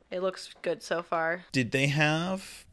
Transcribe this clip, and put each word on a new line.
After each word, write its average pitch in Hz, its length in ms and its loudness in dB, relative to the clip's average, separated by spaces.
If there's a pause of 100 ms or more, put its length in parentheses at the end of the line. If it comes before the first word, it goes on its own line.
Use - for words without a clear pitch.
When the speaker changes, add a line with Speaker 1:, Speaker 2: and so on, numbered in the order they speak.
(100)
Speaker 1:
It 180 100 -4
looks - 420 -4
good 165 200 -2
so 170 200 -2
far. 170 500 0
Speaker 2:
Did 123 200 2
they 135 160 4
have 160 840 0